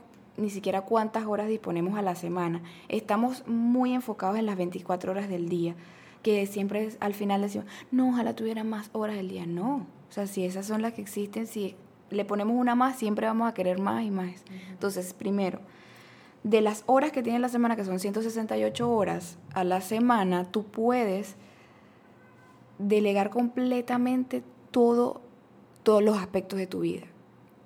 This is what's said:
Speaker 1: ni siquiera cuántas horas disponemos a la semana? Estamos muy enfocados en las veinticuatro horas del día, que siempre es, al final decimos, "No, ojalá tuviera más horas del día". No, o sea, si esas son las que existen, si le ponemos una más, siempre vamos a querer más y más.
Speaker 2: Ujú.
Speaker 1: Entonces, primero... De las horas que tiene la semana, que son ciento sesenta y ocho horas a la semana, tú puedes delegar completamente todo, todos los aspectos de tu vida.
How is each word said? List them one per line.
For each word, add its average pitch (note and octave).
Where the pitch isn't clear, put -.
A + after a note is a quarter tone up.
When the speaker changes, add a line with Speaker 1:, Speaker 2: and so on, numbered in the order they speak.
Speaker 1:
ni G#3
siquiera G3
cuántas A3
horas G#3
disponemos F#3+
a G3+
la F3+
semana? E3+
Estamos A3
muy A#3+
enfocados G#3+
en A3+
las G3+
veinticuatro F3+
horas G3+
del F3
día, E3+
que G#3
siempre G3+
es, A3
al G#3
final G3+
decimos, G#3
"No, B3+
ojalá A#3
tuviera A3
más G#3+
horas G#3+
del F#3+
día". F#3
No, F#3+
o -
sea, G3+
si G3
esas F#3+
son G#3+
las A#3
que G#3
existen, G3+
si G3
le G3+
ponemos G#3
una B3
más, B3+
siempre G#3+
vamos A3+
a A3+
querer F3+
más A3
y G#3
más. F#3
Speaker 2:
Ujú. F#3+
Speaker 1:
Entonces, F#3
primero... G3
De G#3+
las G#3+
horas C#4
que C4
tiene A#3
la B3
semana, A#3+
que G3+
son F#3
ciento G3+
sesenta A3
y G#3+
ocho A#3+
horas F3+
a F#3
la F#3
semana, G#3
tú G#3
puedes A3
delegar G3+
completamente B3
todo, A#3+
todos G#3+
los G#3+
aspectos F#3
de F#3+
tu F#3
vida. E3+